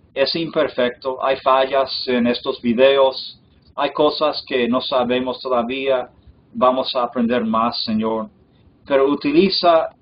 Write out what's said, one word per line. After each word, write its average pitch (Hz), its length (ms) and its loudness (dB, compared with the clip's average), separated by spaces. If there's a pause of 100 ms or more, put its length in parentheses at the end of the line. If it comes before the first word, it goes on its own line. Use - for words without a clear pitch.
(140)
es 135 220 0
imperfecto, 135 880 -2
hay 135 140 0
fallas 135 680 0
en 123 220 0
estos 127 340 -4
videos, 131 800 2 (340)
hay 143 160 -2
cosas 151 560 0
que 123 220 0
no 127 120 0
sabemos 127 600 -2
todavía, 127 680 -2 (420)
vamos 127 420 0
a 123 80 0
aprender 120 420 0
más, 113 380 0
Señor. 110 480 -2 (560)
Pero 135 220 4
utiliza 160 800 2 (140)